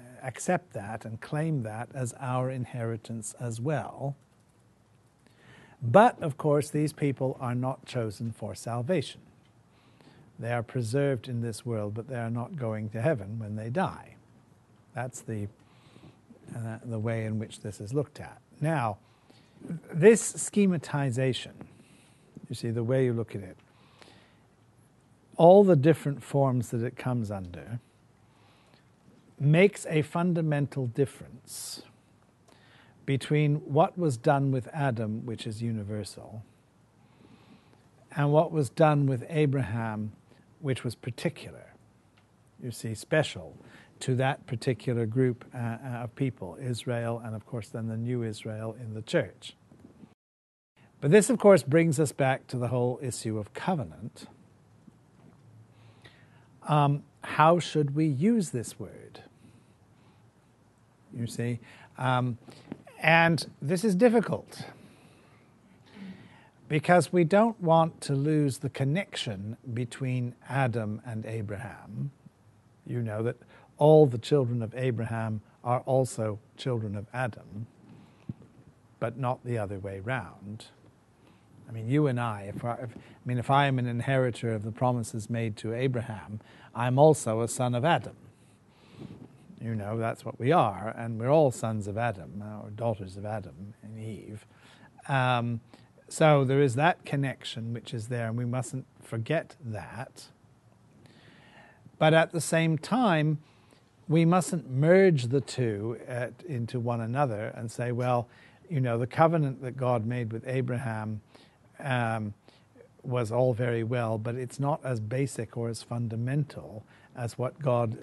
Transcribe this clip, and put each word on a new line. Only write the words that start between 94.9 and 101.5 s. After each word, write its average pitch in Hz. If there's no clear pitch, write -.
Um, 123
so 151
there 135
is 123
that 160
connection 123
which 117
is 113
there, 120
and 113
we 123
mustn't 123
forget 120
that. -